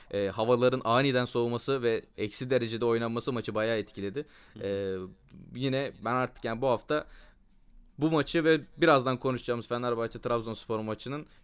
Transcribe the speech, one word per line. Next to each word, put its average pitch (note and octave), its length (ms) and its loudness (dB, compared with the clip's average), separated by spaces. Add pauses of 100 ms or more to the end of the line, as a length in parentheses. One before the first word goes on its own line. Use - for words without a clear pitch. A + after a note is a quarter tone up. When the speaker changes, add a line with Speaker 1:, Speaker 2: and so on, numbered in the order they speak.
(120)
Speaker 1:
e, G2+ 160 0
havaların B2 560 4
aniden B2 420 4
soğuması A#2+ 580 -2
ve A2+ 180 2 (160)
eksi G#2+ 320 -4
derecede A#2 360 0
oynanması A#2 480 0
maçı A2+ 220 -6
bayağı A2 220 0
etkiledi. G2+ 480 -6 (280)
Speaker 2:
Hı G#2 60 -18
hı. - 40 -8
Speaker 1:
Ee, G2 340 -4 (580)
yine C3 360 -2 (140)
ben A#2+ 80 0
artık B2+ 320 -2
yani A2+ 160 -4
bu C3+ 60 0
hafta C3 400 -2 (880)
bu D#3 140 2
maçı D#3 320 2
ve D#3+ 180 4 (160)
birazdan C3+ 420 4
konuşacağımız A#2+ 480 -2
Fenerbahçe A#2+ 540 -4
Trabzonspor A2+ 580 -4
maçının A#2+ 460 -6 (180)